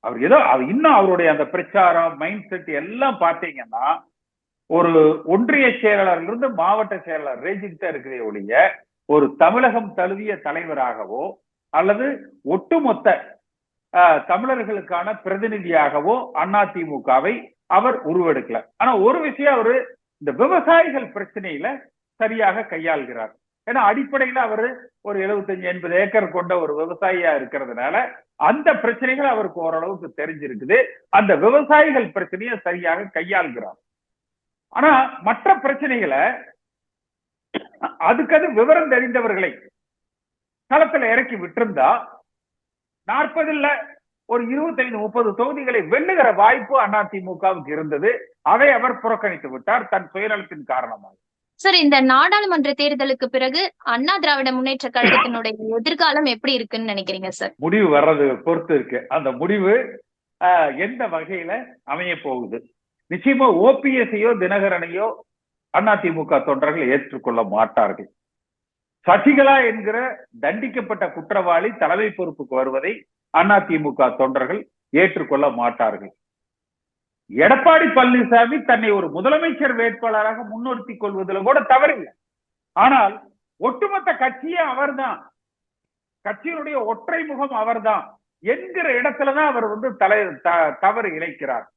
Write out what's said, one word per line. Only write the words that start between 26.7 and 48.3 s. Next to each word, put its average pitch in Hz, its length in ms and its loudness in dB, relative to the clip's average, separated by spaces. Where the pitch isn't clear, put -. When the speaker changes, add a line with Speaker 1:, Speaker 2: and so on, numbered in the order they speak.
Speaker 1:
விவசாயியா 175 500 -2
இருக்கிறதுனால 135 800 -4
அந்த 269 380 2
பிரச்சனைகள் 254 520 -2
அவருக்கு 214 340 -4
ஓரளவுக்கு 165 560 -6
தெரிஞ்சிருக்குது. 147 680 0
அந்த 196 280 4
விவசாயிகள் 277 720 4
பிரச்சனையை 196 520 -8
சரியாக 175 580 -4
கையாள்கிறார். 156 580 -6
ஆனா 269 540 2
மற்ற 233 340 2
பிரச்சனைகளை 247 840 -2
அதுக்கது 277 540 2
விவரம் 294 380 4
தெரிந்தவர்களை 233 680 -2
களத்துல 294 380 2
இறக்கி 247 240 -2
விட்டிருந்தா 185 680 0
நாற்பதுல 302 560 -2
ஒரு 240 240 -2
இருபத்தைந்து, 254 500 -4
முப்பது 214 360 -2
தொகுதிகளை 254 460 -2
வெல்லுகிற 269 540 0
வாய்ப்பு 254 460 2
அதிமுகவுக்கு 190 920 -4
இருந்தது. 151 680 -4